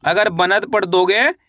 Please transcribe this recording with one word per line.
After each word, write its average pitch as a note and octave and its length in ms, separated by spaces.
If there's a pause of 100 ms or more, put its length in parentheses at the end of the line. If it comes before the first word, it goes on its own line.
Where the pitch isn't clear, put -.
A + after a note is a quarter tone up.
अगर G3 300
बनद F3+ 300
पढ़ G#3 200
दोगे F#3 380 (260)